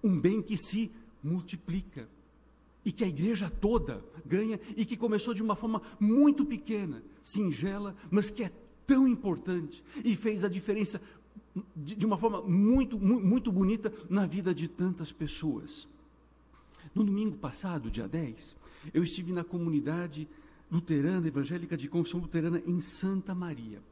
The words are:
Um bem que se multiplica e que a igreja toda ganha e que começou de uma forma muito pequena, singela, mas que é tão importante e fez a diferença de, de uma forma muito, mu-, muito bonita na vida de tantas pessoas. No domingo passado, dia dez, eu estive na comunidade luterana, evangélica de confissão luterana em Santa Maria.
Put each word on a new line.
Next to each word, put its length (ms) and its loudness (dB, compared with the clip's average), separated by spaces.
Um 180 4
bem 220 4
que 140 -2
se 340 -2
multiplica 840 -6
e 80 0
que 100 -2
a 60 2
igreja 400 0
toda 560 0
ganha 340 0
e 80 2
que 140 -4
começou 340 0
de 100 -2
uma 140 0
forma 240 -2
muito 460 6
pequena, 580 -4
singela, 720 -2
mas 180 4
que 160 -4
é 80 -6
tão 220 8
importante 720 0
e 100 4
fez 300 0
a 40 2
diferença 520 -2
de, 200 -10
de 100 0
uma 140 2
forma 240 0
muito, 560 4
mu-, 200 6
muito 320 4
bonita 400 2
na 160 2
vida 280 0
de 140 -4
tantas 420 -2
pessoas. 760 -6
No 80 2
domingo 360 0
passado, 520 -6
dia 160 -4
dez, 480 -8
eu 100 2
estive 300 -4
na 100 -2
comunidade 840 -4
luterana, 560 2
evangélica 520 -2
de 100 -6
confissão 320 -2
luterana 460 0
em 140 0
Santa 540 -4
Maria. 460 -8